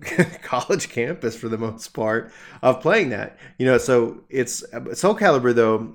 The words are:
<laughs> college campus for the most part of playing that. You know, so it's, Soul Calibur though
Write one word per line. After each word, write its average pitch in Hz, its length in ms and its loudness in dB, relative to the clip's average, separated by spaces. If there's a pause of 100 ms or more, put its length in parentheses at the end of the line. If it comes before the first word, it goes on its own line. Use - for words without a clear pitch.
(180)
<laughs> - 240 -2
college - 460 -4
campus 120 480 -6
for 117 140 -10
the 110 80 -4
most 113 300 -10
part 110 440 -4 (300)
of 127 180 4
playing 175 300 0
that. 104 260 -8 (220)
You 127 80 0
know, 131 100 6
so 120 540 2
it's, - 340 -4 (300)
Soul 202 220 2
Calibur 131 380 4
though 113 400 2